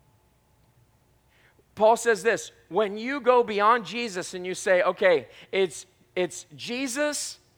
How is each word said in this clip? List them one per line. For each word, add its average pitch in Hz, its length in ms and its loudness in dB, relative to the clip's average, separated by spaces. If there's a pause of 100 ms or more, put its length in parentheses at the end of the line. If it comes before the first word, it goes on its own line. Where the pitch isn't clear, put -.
(1700)
Paul 220 220 6
says 226 260 0
this, 208 300 -2 (160)
when 202 300 0
you 262 220 -6
go 247 220 4
beyond 214 440 2
Jesus 190 480 -8
and 180 120 -10
you 185 80 -6
say, 180 280 2
"Okay, 180 460 2 (220)
it's, 190 360 -2 (280)
it's 180 300 -4 (100)
Jesus," 254 840 -6 (200)